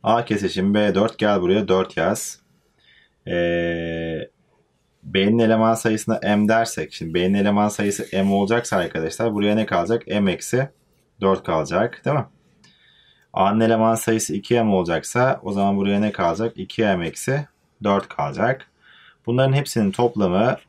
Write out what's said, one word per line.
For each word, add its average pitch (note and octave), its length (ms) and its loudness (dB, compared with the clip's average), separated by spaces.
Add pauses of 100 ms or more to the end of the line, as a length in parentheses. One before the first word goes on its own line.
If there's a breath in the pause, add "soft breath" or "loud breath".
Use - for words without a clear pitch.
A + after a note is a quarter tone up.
A A2+ 220 2
kesişim G2 500 0
B G#2 200 2
dört, G#2+ 240 0
gel G2+ 220 2
buraya F#2 280 2
dört F#2 280 2
yaz. - 440 -2 (880 soft breath)
Ee, E3+ 1000 -4 (760)
B'nin G2+ 360 2
eleman A2+ 360 4
sayısına A2 480 -2
M G#2 260 2
dersek, A2+ 440 0
şimdi E2 220 -10
B'nin F#2 200 2
eleman G#2 340 2
sayısı G2+ 440 -4
M G2 200 0
olacaksa G2+ 440 0
arkadaşlar G#2+ 580 -2
buraya G2+ 200 0
ne A2 120 0
kalacak? F#2 400 -2
M G2 260 0
eksi C3 360 -2 (520)
dört F#2+ 240 0
kalacak, F2 600 -2
değil C#3+ 120 0
mi? A2+ 100 -2 (1040 soft breath)
A'nın G2+ 280 2
eleman A2+ 340 4
sayısı A2+ 400 -2
iki D3+ 200 -2
M A2+ 200 2
olacaksa F2+ 680 0
o G2+ 100 -8
zaman G2+ 240 0
buraya G2+ 240 0
ne G#2 120 0
kalacak? G2 440 -2
İki C3 260 -6
M F#3 240 0
eksi C#3+ 400 -4 (380)
dört G2 240 0
kalacak. C3+ 640 -4 (560 soft breath)
Bunların B2+ 260 2
hepsinin B2 380 0
toplamı G2+ 680 2 (120)